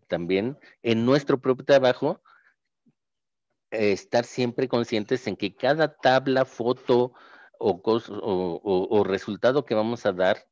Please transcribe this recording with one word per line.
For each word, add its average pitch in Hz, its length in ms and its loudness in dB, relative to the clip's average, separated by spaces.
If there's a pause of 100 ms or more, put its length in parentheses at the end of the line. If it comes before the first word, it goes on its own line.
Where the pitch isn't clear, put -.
también 95 500 -4 (260)
en 117 220 0
nuestro 139 360 2
propio 127 240 -2
trabajo, 139 580 2 (1500)
eh, 110 200 0
estar 120 320 -2
siempre 127 440 -4
conscientes 117 580 -2
en 123 100 -6
que 95 200 -6
cada 151 400 0
tabla, 131 480 2
foto 123 680 0 (460)
o 98 240 0
cos-, 110 260 0
o, 92 540 -4
o, 98 380 2
o 98 40 2
resultado 107 600 -2
que 123 100 -4
vamos 110 320 -2
a 101 60 0
dar 92 400 0